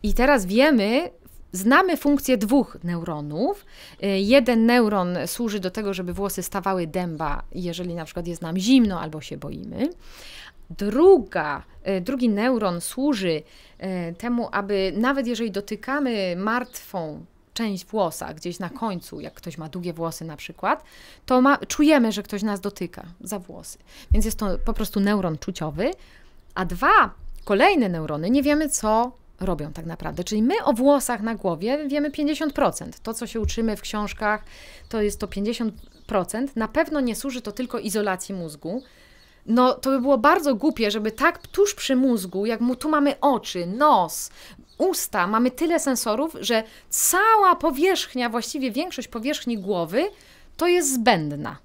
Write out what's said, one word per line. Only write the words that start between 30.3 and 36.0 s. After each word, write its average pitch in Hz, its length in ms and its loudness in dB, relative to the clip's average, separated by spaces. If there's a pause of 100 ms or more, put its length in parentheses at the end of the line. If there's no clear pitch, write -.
my 359 200 2
o 277 100 4
włosach 254 480 2
na 226 140 -4
głowie 208 520 -2
wiemy 285 240 -2
pięćdziesiąt 302 420 -2
procent. - 460 -2
To, 226 140 -10
co 226 140 -8
się 226 120 -6
uczymy 214 380 -2
w - 40 -14
książkach, 208 600 -4 (460)
to 220 120 -2
jest 208 180 -2
to 202 80 -4
pięćdziesiąt 220 460 -4 (340)